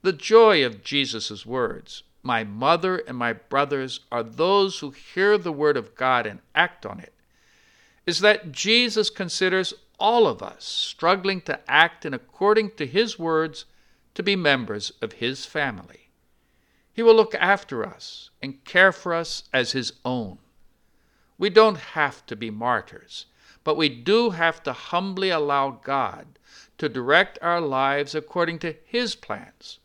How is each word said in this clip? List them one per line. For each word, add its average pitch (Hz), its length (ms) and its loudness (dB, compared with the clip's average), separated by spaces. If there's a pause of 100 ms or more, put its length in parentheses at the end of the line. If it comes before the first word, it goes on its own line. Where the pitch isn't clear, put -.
The 190 140 -2
joy 208 500 6
of 110 180 -6
Jesus' 113 600 -6
words, 113 580 -6 (240)
"My 117 160 -2
mother 160 540 0
and 127 220 -10
my 120 160 -2
brothers 135 680 -4 (100)
are 120 120 -4
those 180 560 0
who 139 140 -10
hear 202 440 0
the 175 160 -4
word 147 240 2
of - 180 -8
God 127 320 0
and 104 140 -10 (140)
act - 320 0
on 104 120 -12
it," - 140 -20 (960)
is 170 140 -2
that 202 300 4
Jesus 220 600 0
considers 185 640 -2 (260)
all 226 260 4
of 113 160 -2
us - 220 -14
struggling 185 760 -2
to - 280 -8
act 165 360 4
in 143 80 -6
according 208 600 0
to 147 100 -6
his 202 320 -2
words 160 480 -2 (480)
to - 80 -8
be 196 140 0
members 127 540 0 (120)
of 107 120 -8
his 127 300 -6
family. 123 640 -8 (880)
He 226 80 -4
will 226 120 10
look 220 200 4
after 180 520 0
us - 440 -18 (100)
and 139 240 -14
care 185 260 4
for 180 220 -6
us 165 400 -6
as 127 200 0
his 127 200 -4 (100)
own. 120 360 -6 (1000)
We 196 140 -2
don't 214 260 6
have 143 480 -4
to - 100 -12
be 110 160 -10
martyrs, 110 760 -4 (380)
but 156 120 0
we 151 140 2
do 190 400 0
have 165 320 -2
to 139 100 -6
humbly 190 560 -4
allow 143 440 0
God - 680 -6 (400)
to 156 100 -4
direct 135 540 0
our 170 180 0
lives 139 540 -2
according 165 460 -4
to - 240 -8
his 220 300 -4
plans - 720 -14